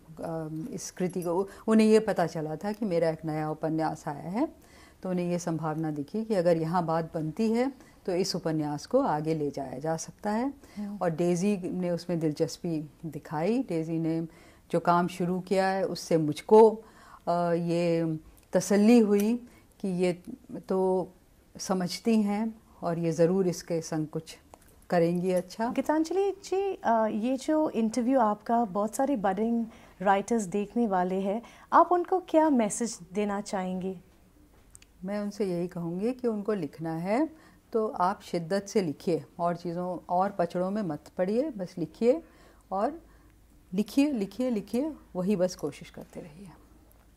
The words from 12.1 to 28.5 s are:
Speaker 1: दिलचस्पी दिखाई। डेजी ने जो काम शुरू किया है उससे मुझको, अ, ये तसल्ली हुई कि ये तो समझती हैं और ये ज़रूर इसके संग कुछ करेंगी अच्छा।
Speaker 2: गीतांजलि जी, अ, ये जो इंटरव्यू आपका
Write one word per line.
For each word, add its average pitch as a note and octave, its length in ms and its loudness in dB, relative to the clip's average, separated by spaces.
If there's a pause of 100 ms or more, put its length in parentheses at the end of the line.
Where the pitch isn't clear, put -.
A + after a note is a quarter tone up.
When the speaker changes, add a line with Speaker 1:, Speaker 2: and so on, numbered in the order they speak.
Speaker 1:
दिलचस्पी D#3 720 -2 (160)
दिखाई। E3 560 -2
डेजी E3 360 -2
ने E3 280 -2 (440)
जो E3+ 100 2
काम F3 280 4
शुरू F3+ 320 -2
किया F#3+ 280 2
है F#3+ 160 0
उससे E3+ 320 0
मुझको, G#3+ 680 6 (460)
अ, F3 240 2
ये E3+ 680 0 (340)
तसल्ली G#3 460 6
हुई G#3 500 2 (320)
कि G3 80 -4
ये F3+ 340 0 (460)
तो F#3 400 0 (500)
समझती G3+ 640 0
हैं G#3 380 -2 (220)
और E3+ 160 -2
ये E3+ 140 0
ज़रूर F3+ 360 4
इसके E3+ 320 -4
संग D#3+ 260 -4
कुछ - 300 -10 (540)
करेंगी F3 400 2
अच्छा। F3+ 420 -2
Speaker 2:
गीतांजलि D#4+ 580 0
जी, F#4+ 540 -4
अ, A3 220 2
ये A3+ 300 -2
जो D#4 340 0
इंटरव्यू A#3 500 2
आपका A#3 440 2